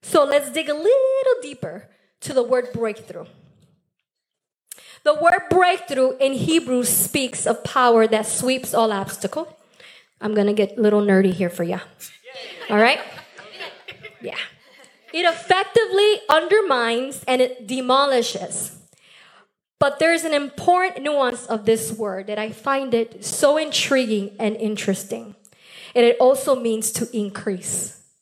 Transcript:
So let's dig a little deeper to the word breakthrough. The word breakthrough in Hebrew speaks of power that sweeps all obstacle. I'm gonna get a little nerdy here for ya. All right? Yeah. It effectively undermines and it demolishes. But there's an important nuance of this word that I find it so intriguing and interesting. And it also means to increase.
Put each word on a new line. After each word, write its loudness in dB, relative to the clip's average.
So 2
let's 0
dig -4
a -2
little 2
deeper -12
to -12
the 2
word -2
breakthrough. -8
The 4
word 2
breakthrough 2
in 2
Hebrew 0
speaks -2
of -2
power 4
that 0
sweeps -4
all 2
obstacle. -6
I'm -4
gonna 2
get 0
a 0
little 4
nerdy 4
here -2
for -6
ya. -4
All 2
right? 6
Yeah. -10
It -2
effectively 2
undermines 2
and 2
it -2
demolishes. -2
But 0
there's 0
an -4
important -2
nuance -2
of -6
this 0
word -8
that -6
I -8
find -4
it -4
so 2
intriguing 0
and -2
interesting. -6
And 6
it 6
also 4
means -2
to -4
increase. -6